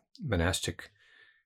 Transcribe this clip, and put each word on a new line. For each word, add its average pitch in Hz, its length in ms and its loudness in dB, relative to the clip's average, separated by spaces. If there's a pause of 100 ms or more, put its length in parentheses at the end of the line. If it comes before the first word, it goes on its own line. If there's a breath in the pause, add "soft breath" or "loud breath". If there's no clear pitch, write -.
(220)
monastic, 95 720 0 (540 soft breath)